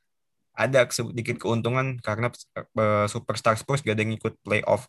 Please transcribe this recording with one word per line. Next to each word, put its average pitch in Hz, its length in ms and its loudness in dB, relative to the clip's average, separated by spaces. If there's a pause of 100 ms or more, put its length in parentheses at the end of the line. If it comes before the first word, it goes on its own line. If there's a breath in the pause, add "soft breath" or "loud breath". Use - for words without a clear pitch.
(560)
ada 127 240 2 (100)
sedikit 120 540 -4
keuntungan 123 560 0
karena, 117 320 -2 (240)
eh, 107 560 2
superstar 110 480 0
Spurs - 240 -2
gak 110 160 0
ada - 80 2
yang 110 80 -4
ikut - 260 -6
playoff. 104 480 0